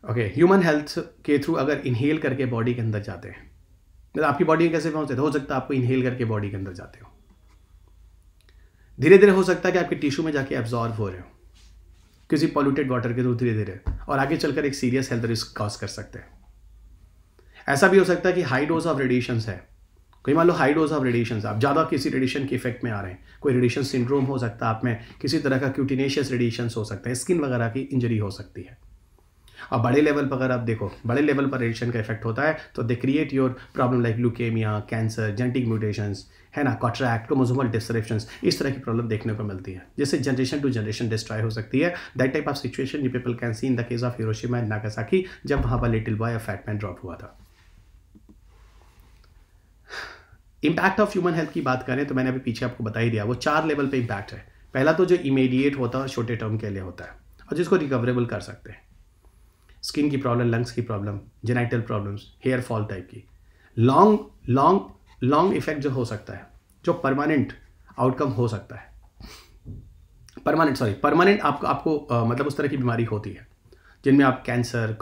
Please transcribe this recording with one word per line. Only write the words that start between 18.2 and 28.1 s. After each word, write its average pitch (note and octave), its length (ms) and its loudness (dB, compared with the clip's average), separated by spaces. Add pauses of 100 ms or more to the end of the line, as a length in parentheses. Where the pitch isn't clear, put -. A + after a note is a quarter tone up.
है F3 60 2
कि F3+ 80 0
high C3 240 0
dose D#3+ 180 0
of D3+ 160 0
radiations B2 460 0
है, F2+ 200 -10 (580)
कोई C3+ 80 2
मान E3 140 6
लो F3 60 4
high D3 200 4
dose D#3 180 2
of D3 120 0
radiations, A#2 420 0
आप G#2+ 140 -4
ज़्यादा C#3+ 240 4
किसी D#3+ 260 0
रेडिएशन C3 360 -2
के B2 100 -2
इफेक्ट A#2 280 -4
में A#2+ 80 -2
आ G2+ 100 -4
रहे F#2+ 100 -10
हैं, - 120 -16 (180)
कोई C#3+ 120 2
रेडिएशन B2 300 2
सिंड्रोम C3+ 420 0
हो C3+ 120 -2
सकता A#2+ 300 -4
है A2+ 80 0
आप A2 80 -8
में, B2+ 160 0 (220)
किसी C#3+ 180 0
तरह C3+ 180 2
का C3 120 0
क्यूटिनेशियस C3+ 640 -2
रेडिएशंस A#2+ 460 -2
हो G#2+ 60 -4
सकते G2+ 260 -8
हैं, B2 60 -4
स्किन E3+ 240 -2
वगैरह B2 300 -2
की C3 120 -6
इंजरी A#2+ 360 -2